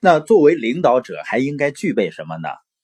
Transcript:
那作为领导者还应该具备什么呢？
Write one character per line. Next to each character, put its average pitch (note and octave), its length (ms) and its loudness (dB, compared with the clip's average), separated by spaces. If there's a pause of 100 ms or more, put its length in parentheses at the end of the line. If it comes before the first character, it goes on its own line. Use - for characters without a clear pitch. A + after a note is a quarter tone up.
那 E3+ 200 4
作 D3+ 220 4
为 D3+ 120 6
领 C3 280 -4
导 B2+ 180 4
者 E2 240 -12
还 - 140 -4
应 C#3+ 180 -4
该 C#3+ 140 -2
具 D#3+ 240 -6
备 G#2 160 -2
什 - 140 -14
么 D#2+ 120 -12
呢？ D#2+ 140 -10 (340)